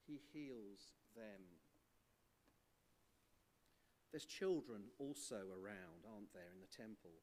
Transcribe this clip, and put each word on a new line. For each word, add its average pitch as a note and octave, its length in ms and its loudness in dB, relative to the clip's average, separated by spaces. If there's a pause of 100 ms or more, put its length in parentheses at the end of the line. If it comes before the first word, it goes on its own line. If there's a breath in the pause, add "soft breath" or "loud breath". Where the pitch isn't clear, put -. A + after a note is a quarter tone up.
He D3 140 -2 (140)
heals A#2 580 -2 (240)
them. G#2+ 240 -4 (2750 loud breath)
There's D3+ 140 0
children C3+ 560 6 (160)
also C#3 380 2
around, F#2 760 -2
aren't G#2 220 -6
there, F2 180 -6
in F#2 80 -10
the - 160 -10
temple? G#2+ 360 -6 (100)